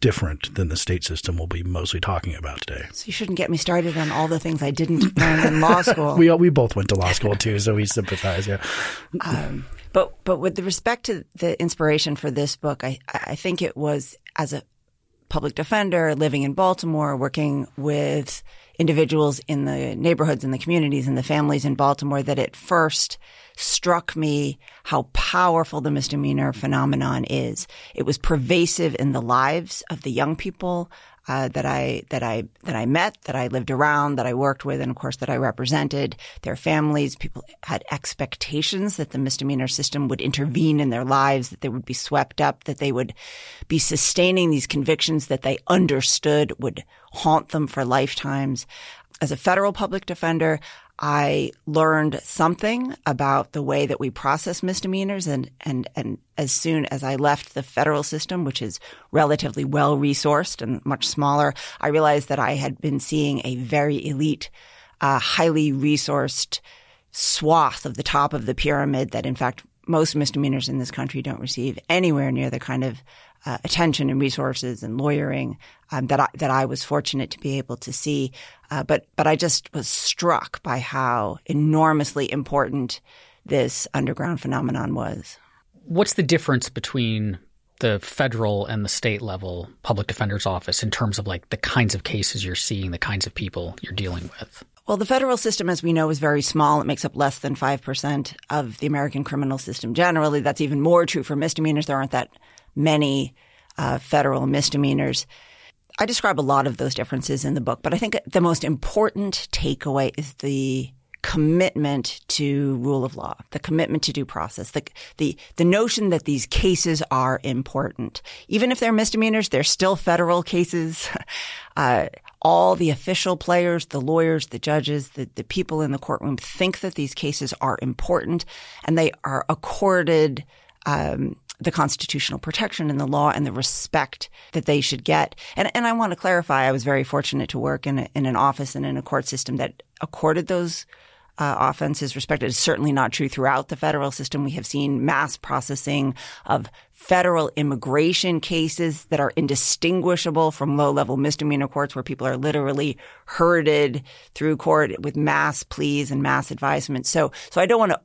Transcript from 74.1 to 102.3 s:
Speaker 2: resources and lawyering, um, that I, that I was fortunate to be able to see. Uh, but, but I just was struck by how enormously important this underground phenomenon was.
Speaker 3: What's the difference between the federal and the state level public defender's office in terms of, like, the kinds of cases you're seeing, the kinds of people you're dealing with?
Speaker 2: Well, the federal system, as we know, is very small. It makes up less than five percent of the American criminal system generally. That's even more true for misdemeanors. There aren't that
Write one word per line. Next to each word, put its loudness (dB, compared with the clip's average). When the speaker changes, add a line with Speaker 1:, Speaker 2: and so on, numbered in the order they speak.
Speaker 2:
resources -2
and -6
lawyering, -2
um, -2
that 2
I, 4
that 0
I 2
was -4
fortunate -2
to -12
be -4
able -6
to -10
see. -2
Uh, -4
but, 0
but 2
I 6
just 0
was -4
struck 0
by -2
how 0
enormously 2
important -2
this 0
underground -2
phenomenon -2
was. -8
Speaker 3:
What's 0
the 2
difference 2
between -2
the 2
federal 0
and -2
the -2
state -2
level -6
public 0
defender's -2
office -2
in -2
terms 0
of, -6
like, -6
the -4
kinds 2
of -6
cases -2
you're -4
seeing, -2
the -6
kinds -2
of -8
people -6
you're -10
dealing -6
with? -18
Speaker 2:
Well, 2
the 0
federal 2
system, 0
as 0
we 2
know, 4
is 0
very 4
small. 4
It -2
makes -2
up -6
less 0
than -4
five 0
percent -4
of -4
the -4
American -2
criminal -2
system -6
generally. 2
That's 0
even 0
more 6
true -2
for -4
misdemeanors. 0
There 0
aren't -2
that -2